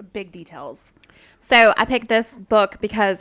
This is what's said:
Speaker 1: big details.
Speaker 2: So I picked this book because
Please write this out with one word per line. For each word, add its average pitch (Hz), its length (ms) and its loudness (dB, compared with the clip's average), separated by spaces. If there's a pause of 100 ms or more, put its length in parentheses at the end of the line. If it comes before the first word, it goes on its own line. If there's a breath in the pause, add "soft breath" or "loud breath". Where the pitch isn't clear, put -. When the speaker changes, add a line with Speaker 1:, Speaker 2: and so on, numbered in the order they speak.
(140)
Speaker 1:
big 190 180 -12
details. 147 580 -18 (480 soft breath)
Speaker 2:
So 226 380 4
I 226 80 -2
picked 240 240 -4
this 226 260 -2
book 202 460 -2
because 208 400 -2